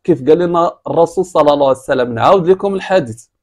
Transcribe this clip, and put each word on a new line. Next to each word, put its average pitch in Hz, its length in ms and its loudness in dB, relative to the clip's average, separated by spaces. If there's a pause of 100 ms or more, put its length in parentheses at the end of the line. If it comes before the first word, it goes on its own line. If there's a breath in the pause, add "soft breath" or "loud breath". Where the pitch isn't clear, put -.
كيف 131 240 0
قال 160 100 4
لنا 175 340 -2 (140)
الرسول 165 380 0
صلى 147 280 2
الله 143 160 2
عليه 127 100 0
وسلم. 123 360 -4
نعاود 160 340 2
لكم 196 260 0
الحديث، 180 520 -6 (160)